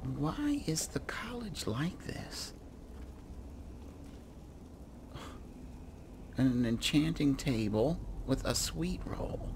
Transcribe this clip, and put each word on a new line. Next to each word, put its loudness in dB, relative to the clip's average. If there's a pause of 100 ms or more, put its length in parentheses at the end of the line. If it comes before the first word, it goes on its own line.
(180)
Why 2
is 2
the -2
college -4
like 0
this? -6 (3750)
An 6
enchanting 6
table 4 (260)
with 4
a 4
sweet 0
roll. -2